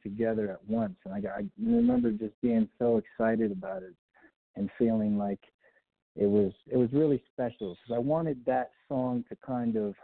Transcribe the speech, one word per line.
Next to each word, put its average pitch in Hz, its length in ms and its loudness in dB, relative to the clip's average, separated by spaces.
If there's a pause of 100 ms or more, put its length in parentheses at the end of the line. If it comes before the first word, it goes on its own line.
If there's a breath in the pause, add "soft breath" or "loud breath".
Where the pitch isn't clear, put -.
together 107 480 -2
at - 180 -12
once. 110 380 -2
And 190 80 -10
I 202 80 -6
got, 196 160 -6
I 208 80 -4 (160)
remember 233 500 4
just 208 300 -6
being 113 260 2 (120)
so 120 180 4
excited 113 540 0
about 95 320 -8
it 92 100 -18 (600 soft breath)
and 98 240 -4
feeling 107 400 2
like 101 200 -2 (760 soft breath)
it 101 100 2
was, 101 260 4 (160)
it 131 80 -2
was 123 160 2
really 143 400 2
special, 113 440 -6
'cause 117 200 -8
I 120 40 0
wanted 147 460 -2
that 127 260 0 (160)
song 127 420 -2
to 107 80 -14
kind 120 400 -2
of 104 260 -2